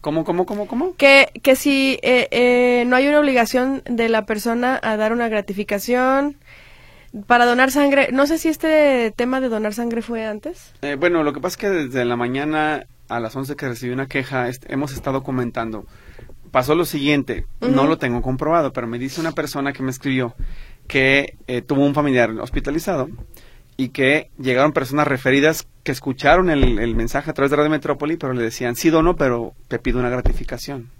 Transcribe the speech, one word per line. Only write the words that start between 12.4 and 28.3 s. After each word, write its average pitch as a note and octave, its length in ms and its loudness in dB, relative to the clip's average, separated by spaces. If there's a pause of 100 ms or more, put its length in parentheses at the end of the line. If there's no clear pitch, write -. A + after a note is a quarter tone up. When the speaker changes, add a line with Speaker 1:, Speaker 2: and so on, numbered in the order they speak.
Speaker 1:
a A#2 100 -4
las A2+ 160 -6
once C3+ 200 -8
que C#3+ 120 -8
recibí A#2+ 260 -6
una C3+ 140 -4
queja, C3+ 420 -4
est-, B2+ 220 -12
hemos C#3 220 -6
estado C3+ 300 -4
comentando. A#2 600 -6 (680)
Pasó C3 240 0
lo E3+ 100 2
siguiente, C#3+ 600 -2 (140)
no C#3 220 2
Speaker 2:
Ujú. C#3 80 4
Speaker 1:
lo E3 80 0
tengo A#2+ 240 -2
comprobado, C#3 520 0
pero A#2 140 -6
me A#2+ 120 -8
dice C3+ 220 -6
una D#3+ 120 -4
persona C#3 380 -4
que C3+ 120 -8
me C3 80 -4
escribió C3 440 -4 (520)
que, C#3 480 2 (120)
eh, B2 140 -2
tuvo C#3 240 2
un C#3+ 80 2
familiar C3 380 2
hospitalizado C#3+ 760 -4 (680)
y B2+ 120 -4
que C#3 480 0
llegaron C3 360 2
personas C#3+ 340 0
referidas C#3 600 2 (160)
que C#3+ 100 -4
escucharon D#3 560 2
el, B2+ 300 4
el A2+ 160 -2
mensaje C3+ 360 -2
a - 20 -6
través C#3 180 0
de D3 60 2
Radio D3+ 140 2
Metrópoli, D3 460 -2
pero C3+ 160 -4